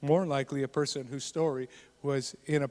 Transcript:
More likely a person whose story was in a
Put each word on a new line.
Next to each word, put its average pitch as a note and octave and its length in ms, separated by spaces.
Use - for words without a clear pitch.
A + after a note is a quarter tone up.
More E3 240
likely C#3 380
a C3+ 60
person C#3+ 380
whose C3 180
story C#3+ 420
was C#3 320
in D3+ 180
a C3+ 80